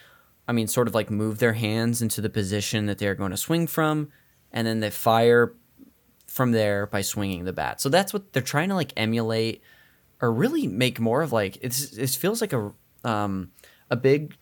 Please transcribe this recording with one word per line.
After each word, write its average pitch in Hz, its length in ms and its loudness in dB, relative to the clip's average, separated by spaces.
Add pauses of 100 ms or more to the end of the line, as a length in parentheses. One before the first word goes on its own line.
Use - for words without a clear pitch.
(460)
I 120 60 -2
mean, 113 160 0
sort 123 180 2
of, 98 80 -4
like, 110 160 0
move 107 280 -2
their 117 160 4
hands 117 480 0
into 110 180 -2
the 104 100 -2
position 104 560 -2
that 98 120 -2
they're 101 180 0
gonna 98 200 -4
swing 165 300 -2
from, 156 440 -2 (420)
and 113 140 -2
then 113 140 0
they 104 100 -2
fire 117 640 4 (720)
from 123 260 0
there 104 340 2
by 101 140 -2
swinging 98 440 -4
the 92 80 -4
bat. 71 280 -4
So 139 80 -2
that's 190 240 2
what 196 200 -8
they're 131 100 0
trying 151 260 -2
to, 196 60 -2
like, 156 220 -2
emulate 113 640 0 (580)
or 117 120 2
really 240 340 2
make 120 320 0
more 117 240 2
of, 147 100 -4
like, 101 280 0
it's, 131 360 -6
it 131 140 -2
feels 208 300 -2
like - 120 -2
a, 104 200 -2 (320)
um, 101 480 -2 (380)
a 123 60 0
big 139 460 2